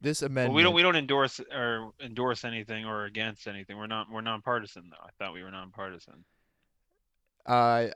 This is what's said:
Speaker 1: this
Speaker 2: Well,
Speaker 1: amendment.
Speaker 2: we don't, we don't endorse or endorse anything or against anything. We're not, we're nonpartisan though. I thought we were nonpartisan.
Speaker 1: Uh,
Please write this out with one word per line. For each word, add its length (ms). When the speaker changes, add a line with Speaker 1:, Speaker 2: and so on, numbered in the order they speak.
Speaker 1:
this 220
Speaker 2:
Well, 80
Speaker 1:
amendment. 260
Speaker 2:
we 60
don't, 120
we 80
don't 140
endorse 440
or 380
endorse 420
anything 420
or 180
against 420
anything. 300
We're 100
not, 240
we're 120
nonpartisan 680
though. 140
I 140
thought 160
we 80
were 80
nonpartisan. 760
Speaker 1:
Uh, 500